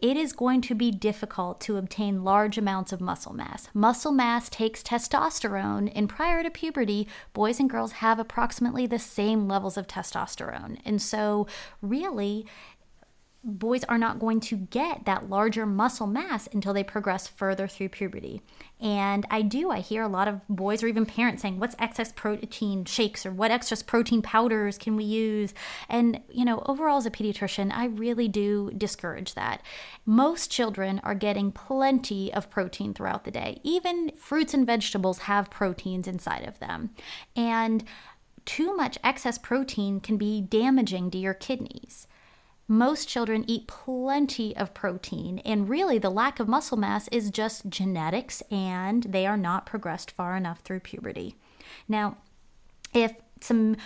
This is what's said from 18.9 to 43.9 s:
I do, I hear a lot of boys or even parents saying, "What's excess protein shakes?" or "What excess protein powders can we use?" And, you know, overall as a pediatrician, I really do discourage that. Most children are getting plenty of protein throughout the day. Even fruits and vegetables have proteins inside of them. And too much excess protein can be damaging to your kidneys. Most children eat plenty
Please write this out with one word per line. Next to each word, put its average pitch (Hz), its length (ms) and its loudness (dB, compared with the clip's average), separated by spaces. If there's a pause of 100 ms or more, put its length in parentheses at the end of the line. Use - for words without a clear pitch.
I 220 120 2
do, 262 280 2
I 214 80 0
hear 214 240 -2
a 220 60 0
lot 196 180 2
of 202 220 -4
boys 208 340 0
or 226 60 2
even 220 180 2
parents 226 360 0
saying, 190 160 -4
"What's 240 200 -2
excess 226 340 -4
protein 208 720 -4
shakes?" 214 400 -2
or 190 60 -6
"What 196 220 0
excess 240 300 0
protein 233 400 4
powders 220 540 2
can 220 200 -2
we 214 80 -2
use?" 214 500 0 (340)
And, 233 400 4
you 247 160 0
know, 233 220 2
overall 285 320 4
as 226 80 2
a 220 60 -2
pediatrician, 202 600 -2
I 240 140 0
really 233 420 0
do 202 480 2
discourage 185 580 -4
that. - 280 -4 (420)
Most 269 460 4
children 196 540 0
are 208 100 -2
getting 202 380 0
plenty 262 800 0
of - 160 -4
protein 196 420 -2
throughout 190 320 -4
the - 60 -8
day. - 320 -6
Even 349 540 0
fruits 311 360 0
and 269 140 6
vegetables 202 540 0
have 202 280 0
proteins 185 600 -2
inside 180 380 -4
of 208 120 -14
them. - 320 -8 (460)
And 226 480 2 (600)
too 359 320 0
much - 280 0
excess 247 340 0
protein 214 640 -2
can 214 160 0
be 208 240 0
damaging 214 720 4
to 185 60 -4
your 190 160 0
kidneys. - 760 -8 (640)
Most 254 380 4
children 220 380 0
eat 226 200 -2
plenty 262 880 -2